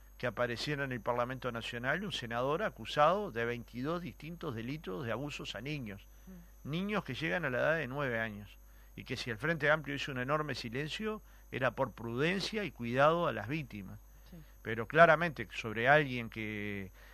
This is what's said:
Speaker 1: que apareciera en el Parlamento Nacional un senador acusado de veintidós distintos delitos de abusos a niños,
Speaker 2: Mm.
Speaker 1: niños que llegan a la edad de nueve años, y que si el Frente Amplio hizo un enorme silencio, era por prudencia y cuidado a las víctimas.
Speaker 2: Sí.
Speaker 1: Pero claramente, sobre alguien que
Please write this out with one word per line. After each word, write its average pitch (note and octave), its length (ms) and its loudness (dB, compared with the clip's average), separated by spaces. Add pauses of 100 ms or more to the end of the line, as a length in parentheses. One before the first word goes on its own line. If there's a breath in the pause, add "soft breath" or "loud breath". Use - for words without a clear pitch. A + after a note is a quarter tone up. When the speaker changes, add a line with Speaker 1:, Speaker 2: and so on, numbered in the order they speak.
(160 soft breath)
Speaker 1:
que B2 120 -2
apareciera B2 560 0
en C3 80 -4
el A#2+ 80 -4
Parlamento A#2+ 500 0
Nacional B2 540 -2
un F3+ 80 -6
senador B2+ 500 0
acusado D#3+ 720 4
de A#2 120 0
veintidós A#2+ 560 -4
distintos D#3+ 540 -8
delitos D#3 500 -6
de A2+ 80 -2
abusos C#3+ 440 -6
a G2+ 40 -8
niños, A#2+ 460 -8 (200)
Speaker 2:
Mm. F3 440 -14
Speaker 1:
niños G3 320 -2
que B2+ 120 -6
llegan D#3+ 300 -2
a C3+ 60 0
la B2 80 0
edad D3 200 4
de C3+ 100 -2
nueve B2+ 320 -2
años, G#2 360 -6 (380 soft breath)
y G#2+ 80 -10
que B2+ 140 -6
si - 140 -4
el G#2+ 80 -6
Frente D#3 300 0
Amplio C#3+ 280 2
hizo C#3 160 -6
un B2+ 80 -2
enorme D3 340 0
silencio, D3+ 680 -6 (300 soft breath)
era B2 220 0
por B2+ 200 -2
prudencia D#3+ 720 -2
y D3 60 -6
cuidado C#3+ 560 4
a C3 60 2
las G#2+ 160 -4
víctimas. G#2 500 -6 (320 loud breath)
Speaker 2:
Sí. F3+ 60 -16 (260 loud breath)
Speaker 1:
Pero A2+ 240 -4
claramente, D#3 680 8
sobre A2+ 360 -2
alguien B2+ 420 6
que G#2 600 -6 (240 loud breath)